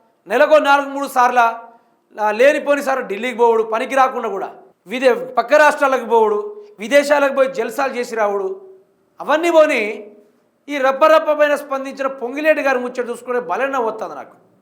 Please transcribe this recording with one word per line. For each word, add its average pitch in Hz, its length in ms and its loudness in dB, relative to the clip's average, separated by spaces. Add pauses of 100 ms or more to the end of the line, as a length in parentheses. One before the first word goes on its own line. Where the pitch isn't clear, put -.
(280)
నెలకో 294 320 4
నాలుగు 277 300 2
మూడు 277 180 -8
సార్ల, 247 520 2 (640)
ఆ, 214 100 0
లేనిపోని 277 520 2
సార్లు 262 200 -4
ఢిల్లీకి 214 340 -6
పోవుడు, 226 260 4
పనికి 226 320 -6
రాకుండా 240 340 0
కూడా 180 220 -8 (360)
విదే-, 247 460 0
పక్క 240 200 0
రాష్ట్రాలకు 277 520 4
పోవుడు, 214 600 0 (140)
విదేశాలకు 285 540 2
పోయి 262 200 0
జల్సాలు 240 400 -4
చేసి 233 220 -6
రావుడు, 202 460 -2 (600)
అవన్నీ 320 300 0
పోని 277 600 2 (580)
ఈ 294 80 -6
రప్ప 269 280 0
రప్ప 311 260 4
పైన 294 240 2
స్పందించిన 269 520 -6
పొంగిలేటి 277 540 -2
గారి 269 180 0
ముచ్చట 240 300 -6
చూసుకుంటే 247 300 -6
భలే 208 280 -4
నవ్వొస్తుంది 220 480 -6
నాకు. 120 200 -18 (260)